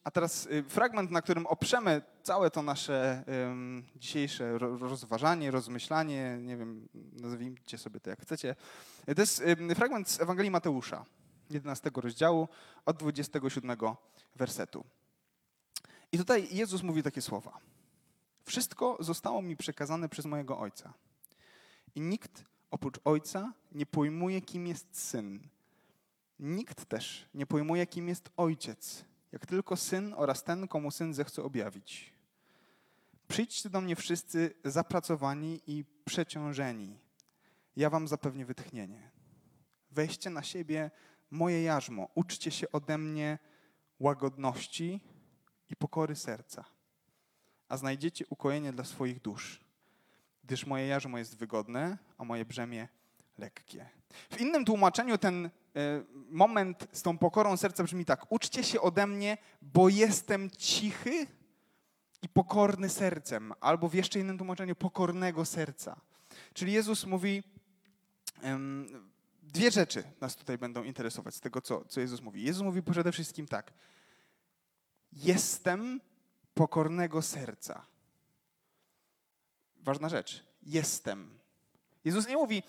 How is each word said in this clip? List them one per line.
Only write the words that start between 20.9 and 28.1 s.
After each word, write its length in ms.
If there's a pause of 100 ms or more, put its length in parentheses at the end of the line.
I 60
nikt 440 (260)
oprócz 340
Ojca 480 (200)
nie 140
pojmuje, 540
kim 260
jest 420
Syn. 400 (880)
Nikt 460
też 500
nie 120
pojmuje, 400
kim 220
jest 280